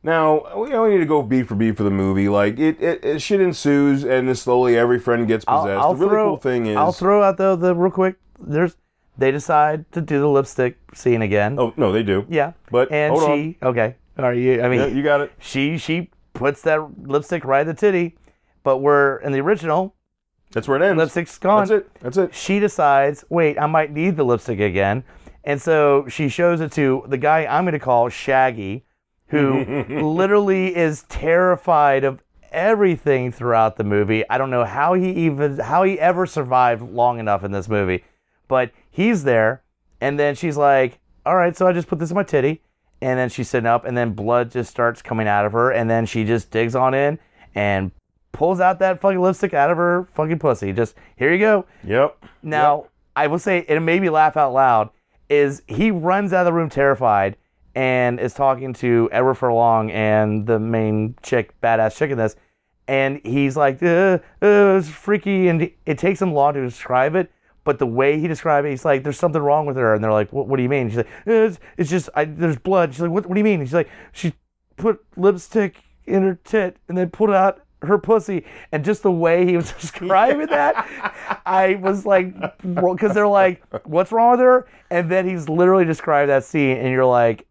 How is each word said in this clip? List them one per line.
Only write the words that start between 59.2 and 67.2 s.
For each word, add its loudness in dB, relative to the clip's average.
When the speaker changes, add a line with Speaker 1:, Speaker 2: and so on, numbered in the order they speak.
Speaker 2:
Furlong 0
and 0
the 0
main -2
chick, -4
badass 0
chick -4
in -4
this, -2
and -2
he's -2
like, 0
"Uh, 2
uh, 6
it's -2
freaky," -2
and 0
it -2
takes -2
him 0
long 2
to -4
describe -2
it, -2